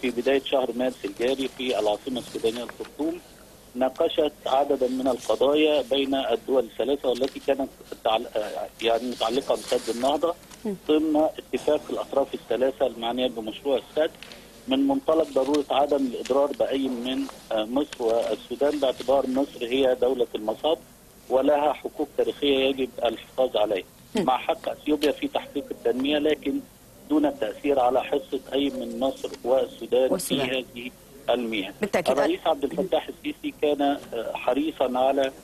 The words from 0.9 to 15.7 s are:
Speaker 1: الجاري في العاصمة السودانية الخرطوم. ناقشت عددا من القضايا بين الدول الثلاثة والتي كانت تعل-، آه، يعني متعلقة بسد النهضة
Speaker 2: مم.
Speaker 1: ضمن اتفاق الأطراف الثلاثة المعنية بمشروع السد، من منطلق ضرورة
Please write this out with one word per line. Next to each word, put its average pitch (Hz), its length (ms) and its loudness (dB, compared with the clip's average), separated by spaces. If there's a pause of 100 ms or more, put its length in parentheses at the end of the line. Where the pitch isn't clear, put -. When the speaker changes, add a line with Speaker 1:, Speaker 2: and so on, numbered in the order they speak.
Speaker 1:
الجاري 127 520 -2
في 123 220 -2
العاصمة 107 400 -2
السودانية 113 440 -4
الخرطوم. 147 560 -6 (560)
ناقشت 151 580 0 (120)
عددا 135 420 2
من 131 200 -2
القضايا 139 760 2
بين 135 340 0
الدول 123 480 0
الثلاثة 127 460 -2
والتي 127 380 -2
كانت 135 220 0 (340)
تعل-، 113 320 0
آه، 107 320 -4 (140)
يعني 117 280 0
متعلقة 120 460 0
بسد 113 400 -2
النهضة 147 400 0 (300)
Speaker 2:
مم. 202 100 -4 (120)
Speaker 1:
ضمن 156 500 4
اتفاق 147 520 -2
الأطراف - 440 -2
الثلاثة 127 540 0
المعنية 120 400 -2
بمشروع 113 500 -2
السد، 156 340 -2 (560)
من 135 200 2
منطلق 147 460 2
ضرورة 139 380 2